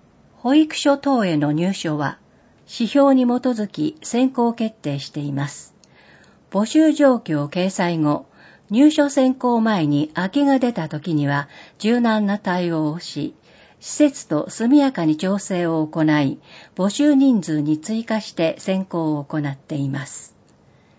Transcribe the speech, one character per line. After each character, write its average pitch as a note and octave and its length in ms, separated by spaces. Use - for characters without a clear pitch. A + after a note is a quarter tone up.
保 B3 180
育 D#4 220
所 C#4+ 200
等 C4+ 300
へ E3 100
の D3 160
入 F3 200
所 D#3 260
は、 D3 200
指 - 220
標 C#4 260
に B3+ 100
基 A#3+ 40
づ A#3+ 380
き - 360
先 B3+ 280
行 A#3 240
決 A3 220
定 C#3+ 220
し - 120
て D3+ 100
い C#3+ 120
ま C#3 160
す。 - 260
募 G3 140
集 D#4 280
状 C#4+ 240
況 D3+ 300
掲 F3+ 220
載 F3 300
後、 D3+ 280
入 C4+ 200
所 D4 200
選 C4 240
考 B3 260
前 G#3+ 260
に D3 280
空 F#3 160
き C#4+ 140
が C4+ 140
出 B3 140
た D#3+ 160
時 F#3 260
に D3 120
は C#3+ 220
柔 A#3+ 220
軟 A3 260
な G3+ 120
対 F3+ 340
応 D#3 200
を E3+ 60
し、 - 360
施 - 320
設 - 180
と G3 200
速 A#3+ 280
や C#4 160
か F3 120
に D#3 120
調 F#3+ 220
整 F3+ 280
を D#3+ 200
行 D#3+ 180
い、 D3+ 340
募 F#3 120
集 D4 260
人 C4+ 280
数 D#3 180
に D3+ 200
追 A3 240
加 A3 160
し - 120
て E3 260
選 F#3+ 260
考 D#3 340
を C#3+ 60
行 D#3 140
っ C#3+ 180
て - 200
い C#3 120
ま C3+ 180
す。 - 280